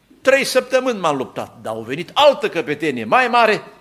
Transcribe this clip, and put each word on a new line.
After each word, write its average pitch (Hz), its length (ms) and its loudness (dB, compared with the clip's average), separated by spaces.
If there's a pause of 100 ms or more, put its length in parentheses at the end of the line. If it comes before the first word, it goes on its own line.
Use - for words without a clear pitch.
(220)
„Trei 269 220 2
săptămâni 254 560 -2
m-am 156 180 0
luptat, 120 440 -10
dar 110 120 -8
au 113 80 -8
venit 135 320 -8
altă 269 360 4
căpetenie 147 540 -4
mai 240 240 2
mare 226 360 2 (180)